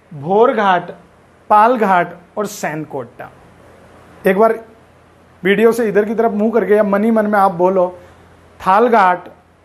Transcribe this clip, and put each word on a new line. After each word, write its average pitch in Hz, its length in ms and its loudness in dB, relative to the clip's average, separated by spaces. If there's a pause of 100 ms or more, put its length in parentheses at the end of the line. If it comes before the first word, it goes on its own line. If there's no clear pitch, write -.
(120)
भोर 196 420 0
घाट, 190 380 -2 (580)
पाल 220 280 4
घाट 180 380 0 (220)
और 208 100 -6
सैन 156 380 -8
कोट्टा। 131 440 -14 (960)
एक 190 120 0
बार 226 220 2 (840)
वीडियो 202 280 2
से 233 160 -2
इधर 202 180 0
की 214 100 -6
तरफ 226 180 0
मुंह 208 200 -2
करके 208 220 0
या 214 100 4
मन 196 180 -2
ही 226 80 0
मन 220 140 0
में 208 140 0
आप 190 140 2
बोलो, 180 340 0 (720)
थाल 208 280 2
घाट, 190 420 0 (360)